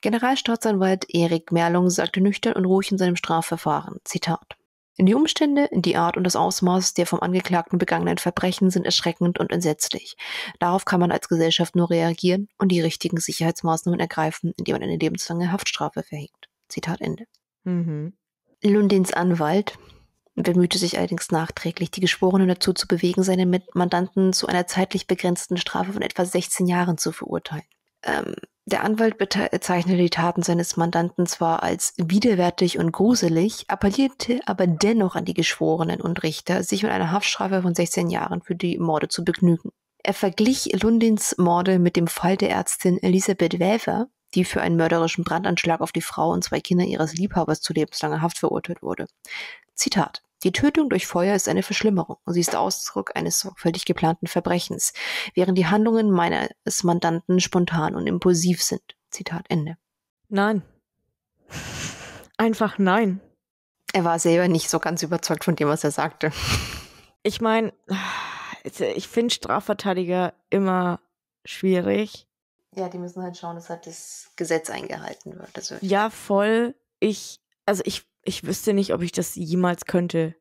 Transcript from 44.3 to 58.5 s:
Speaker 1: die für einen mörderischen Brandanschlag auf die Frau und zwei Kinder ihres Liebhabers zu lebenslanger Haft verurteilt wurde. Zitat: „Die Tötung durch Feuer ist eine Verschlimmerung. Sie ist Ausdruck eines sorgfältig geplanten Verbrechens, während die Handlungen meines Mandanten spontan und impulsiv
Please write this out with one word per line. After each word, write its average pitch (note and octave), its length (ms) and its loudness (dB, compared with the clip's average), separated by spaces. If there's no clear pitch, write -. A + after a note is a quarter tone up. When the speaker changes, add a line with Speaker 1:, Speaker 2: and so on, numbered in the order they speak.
Speaker 1:
die F3+ 100 4
für - 180 -4
einen E3+ 140 2
mörderischen E3 480 2
Brandanschlag E3+ 580 0
auf D#3+ 100 -6
die E3+ 80 -2
Frau D#3+ 300 -2
und F3 140 0
zwei - 160 -2
Kinder F3+ 240 2
ihres D#3 300 -2
Liebhabers E3 460 -2
zu - 140 -6
lebenslanger D#3 480 -2
Haft E3 160 -2
verurteilt - 420 -4
wurde. - 280 -8
Zitat: - 480 -2
„Die F#3 80 2
Tötung D4 360 2
durch - 180 0
Feuer F#3 280 2
ist F#3+ 140 0
eine F#3+ 160 0
Verschlimmerung. G3 520 0
Sie F3 140 0
ist F3 140 0
Ausdruck - 640 -4
eines E3+ 240 -2
sorgfältig F3+ 460 -4
geplanten E3+ 420 0
Verbrechens, - 640 -2
während F#3 240 2
die F3+ 80 4
Handlungen A3 460 4
meines - 720 -2
Mandanten F3 560 2
spontan F3 560 0
und - 100 -4
impulsiv F3 560 2